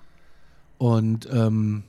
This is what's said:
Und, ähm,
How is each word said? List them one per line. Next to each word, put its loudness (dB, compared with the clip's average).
Und, 0
ähm, 0